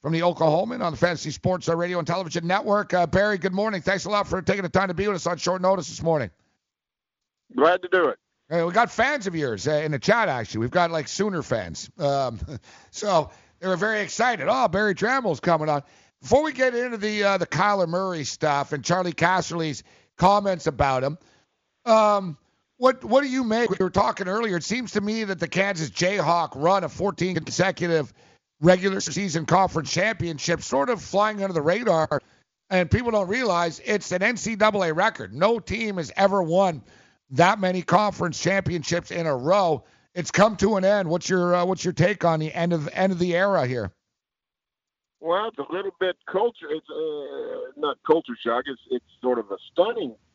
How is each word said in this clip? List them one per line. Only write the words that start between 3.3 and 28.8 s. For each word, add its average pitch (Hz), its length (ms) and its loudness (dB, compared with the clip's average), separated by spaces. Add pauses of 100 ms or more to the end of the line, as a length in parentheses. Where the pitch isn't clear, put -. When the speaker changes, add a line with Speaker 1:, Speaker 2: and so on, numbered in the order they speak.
Speaker 1:
good 185 140 -4
morning. 196 300 -2
Thanks 190 220 -2
a 175 60 -6
lot 208 180 0
for 190 140 -4
taking 190 200 -2
the 175 60 -4
time 190 200 2
to 175 60 -4
be 190 120 -2
with 202 100 0
us 160 100 -4
on 170 120 -2
short 185 240 -2
notice 185 260 2
this - 140 -12
morning. 151 280 0 (1300)
Speaker 2:
Glad 175 260 4
to 175 60 -10
do 175 200 4
it. 107 100 -4 (320)
Speaker 1:
Uh, 165 160 0
we 180 60 -4
got 226 180 2
fans 254 360 -2
of 180 100 -6
yours, 123 300 -4
uh, 151 40 0
in 151 220 0
the 139 60 -2
chat, 214 300 2
actually. 120 300 -4
We've 117 120 -2
got, 175 200 2
like, 156 180 -4
Sooner 190 320 -2
fans. 98 480 -6 (100)
Um, 139 400 -2 (300)
<laughs> - 220 -20
so 175 400 0 (300)
they 185 80 -6
were 185 80 0
very 214 240 0
excited. 208 500 -2
"Oh, 247 180 2
Barry 196 260 2
Trammell's 220 460 0
coming 156 300 2
on." 143 120 0 (380)
Before 233 220 4
we 311 100 -2
get 254 220 2
into 240 240 -2
the, 208 260 -2
uh, 196 140 4
the 170 80 -2
Kyler 190 420 2
Murray 175 360 -2
stuff 143 480 -2
and 143 120 -6
Charlie 175 280 0
Casserly's 170 720 -2 (340)
comments 196 480 4
about 135 360 2
him, 147 140 -2 (720)
um, 208 500 4 (400)
what, 254 280 2
what 240 180 4
do 277 60 -2
you 262 140 -2
make? 226 280 2
We 185 100 -2
were 185 100 0
talking 202 380 0
earlier. 214 280 -2
It 165 80 -4
seems 233 280 -4
to 208 80 0
me 220 240 -2
that 190 140 -6
the 165 100 -4
Kansas 180 400 0
Jayhawk 170 680 0
run 175 300 2
of 143 80 -6
fourteen 185 440 -2
consecutive 170 760 0 (480)
regular 185 400 4